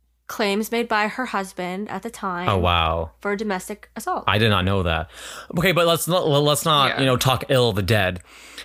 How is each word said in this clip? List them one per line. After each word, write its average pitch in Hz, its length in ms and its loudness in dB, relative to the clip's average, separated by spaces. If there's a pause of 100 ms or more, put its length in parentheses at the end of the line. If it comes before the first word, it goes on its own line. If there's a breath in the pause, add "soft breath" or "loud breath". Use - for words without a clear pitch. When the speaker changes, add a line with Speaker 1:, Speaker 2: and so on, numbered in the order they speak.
(280)
Speaker 1:
claims 208 440 -2
made 233 160 -2
by 214 200 2
her 247 180 -4
husband 190 640 -6
at 190 120 -8
the - 60 -12
time 180 400 -4
Speaker 2:
Oh, 98 80 0
wow. 82 540 0 (100)
Speaker 1:
for 202 160 -4
domestic 202 600 -6
assault. 330 300 -6
Speaker 2:
I 98 120 2
did 110 100 4
not 95 160 2
know 95 200 0
that. 80 260 -2 (480 loud breath)
Okay, 185 140 2
but 170 140 2
let's 170 220 0
not, 170 180 0
let's 147 380 2
not, 147 300 4
Speaker 3:
Yeah. - 60 -2
Speaker 2:
you 135 60 4
know, 127 120 4
talk 131 320 2
ill 123 180 4
of 98 80 0
the 104 60 0
dead. 92 400 2 (420 loud breath)